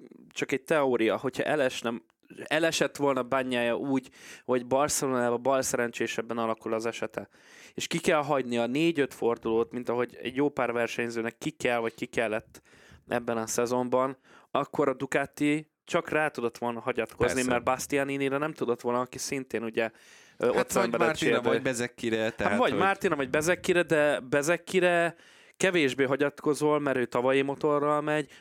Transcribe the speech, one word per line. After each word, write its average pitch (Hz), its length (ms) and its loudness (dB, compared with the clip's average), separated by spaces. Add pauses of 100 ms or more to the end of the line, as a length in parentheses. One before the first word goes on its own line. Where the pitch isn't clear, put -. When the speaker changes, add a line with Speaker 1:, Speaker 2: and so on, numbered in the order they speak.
(300)
Speaker 1:
csak - 220 -6
egy 135 100 -2
teória, 120 560 2
hogyha - 260 -4
elesne, 127 500 -2 (500)
elesett 160 520 0
volna 139 280 2
Bagnaia 120 540 0
úgy, 135 320 -2 (360)
hogy 123 220 0
Barcelonában 127 760 2
bal 135 200 2
szerencsésebben 117 760 -2
alakul 113 360 -2
az 110 120 -2
esete, 110 440 -6 (440)
és - 140 -8
ki 170 120 -4
kell 160 240 2
hagyni 131 340 0
a 117 80 2
négy-öt 147 480 0
fordulót, 117 580 0
mint 123 180 -6
ahogy 120 320 -2
egy 131 140 -8
jó 143 140 2
pár 123 220 -2
versenyzőnek 117 640 -4
ki - 120 -6
kell, 120 300 -4
vagy 113 140 -4
ki - 120 -8
kellett 113 560 -6 (460)
ebben 117 300 -2
a 110 100 -4
szezonban, 127 680 0 (340)
akkor 139 380 0
a 131 40 0
Ducati 147 800 -2 (140)
csak - 240 -2
rá 156 180 0
tudott 120 300 -4
volna 120 220 -6
hagyatkozni, 120 540 -2
Speaker 2:
Persze. 127 160 0
Speaker 1:
mert 120 140 2
Bastianini-re 139 720 -2
nem 151 160 -4
tudott 117 280 -2
volna, 120 180 0
aki 123 180 -6
szintén 131 460 -6
ugye 113 280 -2 (520)
Ö, - 20 2
Speaker 2:
Hát 123 100 4
Speaker 1:
ott - 0 -
Speaker 2:
vagy - 140 2
Speaker 1:
szenvedett 117 380 2
Speaker 2:
Martina, - 240 0
Speaker 1:
sérülés. 120 220 2
Speaker 2:
vagy 113 80 0
Bezekkire, 120 640 -2
Speaker 1:
Hát 113 120 -2
Speaker 2:
tehát, 110 220 0
Speaker 1:
vagy 240 120 2
Speaker 2:
hogy - 100 0
Speaker 1:
Martina, 190 360 2
vagy 135 140 -4
Bezekkire, 170 540 2
de 147 360 2
Bezekkire 170 960 2 (420)
kevésbé 143 460 2
hagyatkozol, 143 760 2
mert 139 180 0
ő 120 80 2
tavalyi 131 360 2
motorral 147 600 0
megy, 151 400 -2